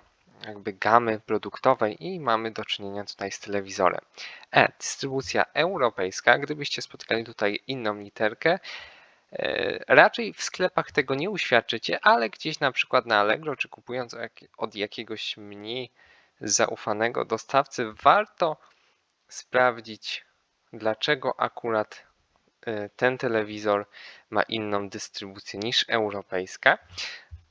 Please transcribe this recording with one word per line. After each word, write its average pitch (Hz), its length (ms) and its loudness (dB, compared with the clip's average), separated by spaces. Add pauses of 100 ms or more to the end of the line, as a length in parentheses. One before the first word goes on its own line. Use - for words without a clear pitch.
(460)
jakby 104 260 -6
gamy 110 480 4
produktowej 110 840 0
i 180 140 -6
mamy 113 300 0
do 107 140 -6
czynienia 101 400 -6
tutaj 98 280 -8
z - 80 -12
telewizorem. 98 640 0 (480)
E, 143 260 4
dystrybucja 135 640 -2 (100)
europejska. 135 840 2
Gdybyście 143 440 -6
spotkali - 420 -4
tutaj 107 420 -2
inną 117 280 -4
literkę, 107 640 -2 (760)
e, - 460 -4 (100)
raczej 180 440 6
w - 100 -12
sklepach - 500 -2
tego 139 220 0
nie 151 160 -2
uświadczycie, 120 720 0
ale 226 280 6
gdzieś - 300 -6
na 135 120 2
przykład - 340 2
na 110 140 6
Allegro 131 360 2
czy - 120 -6
kupując 120 440 -8
jak-, 117 320 -12 (120)
od 110 180 -4
jakiegoś 107 600 -6
mniej 107 540 -10 (500)
zaufanego 117 840 0
dostawcy, 117 680 -2
warto 165 640 2 (720)
sprawdzić, 117 960 -2 (480)
dlaczego 117 680 -2
akurat, 113 640 -2 (600)
e, 104 220 -4
ten 127 300 0
telewizor 104 680 0 (440)
ma 104 120 2
inną 104 460 -2
dystrybucję 98 720 -12
niż 117 280 0
europejska. 101 920 0 (720)